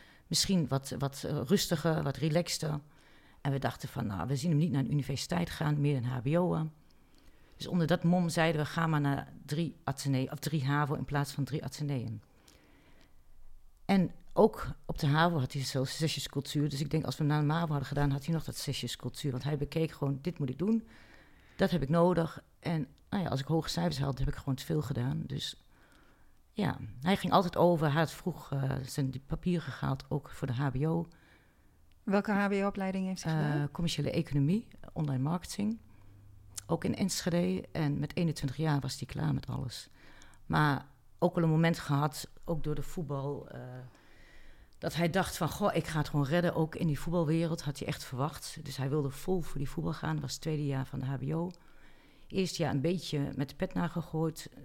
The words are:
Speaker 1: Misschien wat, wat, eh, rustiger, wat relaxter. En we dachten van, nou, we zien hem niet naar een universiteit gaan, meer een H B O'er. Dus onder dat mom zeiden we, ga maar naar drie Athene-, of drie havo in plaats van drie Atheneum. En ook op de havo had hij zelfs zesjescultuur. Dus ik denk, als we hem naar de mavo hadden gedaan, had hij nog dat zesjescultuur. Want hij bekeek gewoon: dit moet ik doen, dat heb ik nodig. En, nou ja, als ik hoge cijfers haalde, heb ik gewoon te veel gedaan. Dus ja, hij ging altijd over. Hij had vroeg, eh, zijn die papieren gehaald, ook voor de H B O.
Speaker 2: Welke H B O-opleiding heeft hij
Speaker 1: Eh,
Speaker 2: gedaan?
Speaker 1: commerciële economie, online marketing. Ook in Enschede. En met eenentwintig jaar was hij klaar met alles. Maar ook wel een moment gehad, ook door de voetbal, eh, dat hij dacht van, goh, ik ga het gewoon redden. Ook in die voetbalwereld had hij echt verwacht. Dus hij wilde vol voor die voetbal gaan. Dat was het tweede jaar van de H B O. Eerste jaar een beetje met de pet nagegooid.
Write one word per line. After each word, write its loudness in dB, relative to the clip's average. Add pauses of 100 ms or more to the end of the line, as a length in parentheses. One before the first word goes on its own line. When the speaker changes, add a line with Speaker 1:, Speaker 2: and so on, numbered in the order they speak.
(260)
Speaker 1:
Misschien 2
wat, -2
wat, -4
eh, -2
rustiger, 2
wat -2
relaxter. 0 (600)
En 0
we 0
dachten -4
van, -4
nou, -4
we 0
zien 0
hem 4
niet 4
naar 2
een -2
universiteit -2
gaan, 0
meer 2
een -2
H -4
B -6
O'er. 2 (880)
Dus -8
onder 2
dat 4
mom 4
zeiden 4
we, 0
ga 0
maar 4
naar 0 (140)
drie -2
Athene-, 0
of -8
drie 0
havo 2
in -2
plaats 0
van 0
drie -4
Atheneum. -4 (1600)
En 4 (220)
ook 4 (200)
op -4
de 2
havo 6
had 0
hij -4
zelfs -2
zesjescultuur. -2
Dus -4
ik -2
denk, 0
als -4
we -2
hem 4
naar 2
de 2
mavo 2
hadden 0
gedaan, 2
had -2
hij 0
nog -2
dat -8
zesjescultuur. -4
Want -4
hij 0
bekeek -2
gewoon: -2
dit -4
moet 0
ik -6
doen, 2 (680)
dat 2
heb 2
ik 0
nodig. 4 (180)
En, -2 (240)
nou 0
ja, -2
als 0
ik -8
hoge 2
cijfers 0
haalde, 0
heb 2
ik -10
gewoon -2
te -4
veel 0
gedaan. -2
Dus -6 (920)
ja, -2 (220)
hij 4
ging 0
altijd 6
over. 6
Hij 4
had 4
vroeg, -6
eh, 0 (140)
zijn -2
die -8
papieren -2
gehaald, -2
ook -4
voor -6
de -2
H 0
B -2 (100)
O. 0 (920)
Speaker 2:
Welke 2
H 4
B 0
O-opleiding 0
heeft -4
hij 0 (120)
Speaker 1:
Eh, 2
Speaker 2:
gedaan? 0
Speaker 1:
commerciële 0
economie, 2 (260)
online 0
marketing. -2 (880)
Ook 0
in 0
Enschede. 0
En 0
met -4
eenentwintig 0
jaar 2
was -4
hij -8
klaar -2
met -4
alles. -6 (580)
Maar 2 (320)
ook 4
wel 4
een 4
moment 4
gehad, 0 (160)
ook -2
door 0
de -2
voetbal, -6
eh, -12 (1160)
dat -4
hij 2
dacht 0
van, 0
goh, 0
ik 0
ga -2
het 0
gewoon 2
redden. 2
Ook 0
in -2
die 0
voetbalwereld 2
had -4
hij -4
echt -6
verwacht. -6
Dus -10
hij -2
wilde 0
vol -2
voor -2
die -2
voetbal -2
gaan. -2
Dat -2
was -6
het -8
tweede -2
jaar 0
van -8
de -4
H -2
B -4
O. -2 (760)
Eerste 0
jaar 2
een 2
beetje 0
met 0
de -16
pet -2
nagegooid. -2 (140)